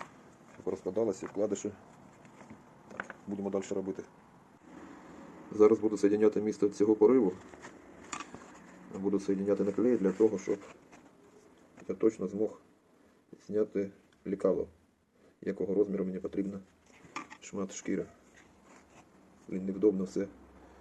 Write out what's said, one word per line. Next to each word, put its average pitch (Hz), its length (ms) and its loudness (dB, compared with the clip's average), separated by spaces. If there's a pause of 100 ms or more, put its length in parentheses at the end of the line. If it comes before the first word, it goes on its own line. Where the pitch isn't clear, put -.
(640)
Порозпадалося, 95 640 -2
вкладиші. 104 460 -2 (1300)
Так, - 180 -12 (120)
будемо 98 220 -4
далі 95 220 -2
робити. 98 320 -4 (1500)
Зараз 107 280 8
буду 107 180 0
соєдиняти 104 440 4
місце 104 280 0
цього 107 260 4
пориву. 107 360 6 (1700)
Буду 98 200 2
соєдиняти 98 440 0
на 101 80 0
клей 113 260 4
для 95 140 4
того, 107 260 4
щоб 101 220 -2 (1300)
я 98 80 -4
точно 107 320 0
змог 101 340 -4 (880)
зняти 101 440 -2 (360)
лікало, 95 400 0 (720)
якого 95 320 -4
розміру 98 320 0
мені 92 140 -6
потрібно 98 400 -6 (840)
шмат 98 320 -8
шкіри. - 320 -4 (1400)
Блін, 95 180 -6
невдобно 95 380 2
все 98 240 -4 (540)